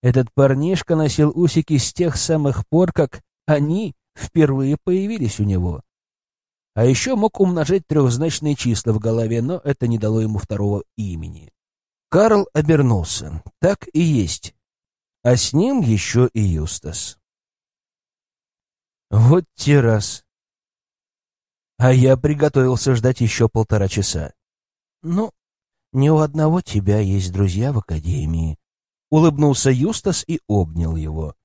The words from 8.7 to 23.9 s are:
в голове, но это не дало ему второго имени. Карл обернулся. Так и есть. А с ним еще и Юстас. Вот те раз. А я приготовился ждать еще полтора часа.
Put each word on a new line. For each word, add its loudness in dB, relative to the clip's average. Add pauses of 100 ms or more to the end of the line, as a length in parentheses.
в 0
голове, -2
но -4
это -4
не 0
дало -2
ему -2
второго -4 (120)
имени. -10 (600)
Карл 2
обернулся. 0 (180)
Так 0
и 0
есть. -2 (680)
А 4
с -2
ним 2
еще 2
и -4
Юстас. -6 (1900)
Вот 4 (100)
те 2
раз. 0 (1500)
А 4
я 6
приготовился 0
ждать 0
еще 0
полтора 0
часа. -4 (680)